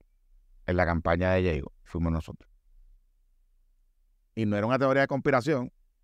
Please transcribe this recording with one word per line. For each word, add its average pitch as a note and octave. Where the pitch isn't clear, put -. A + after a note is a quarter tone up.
en F2+
la F2+
campaña E2+
de F#2
Diego D#2+
fuimos E2+
nosotros. -
Y A2
no G#2
era G#2
una C3
teoría C3+
de C3+
conspiración, C3+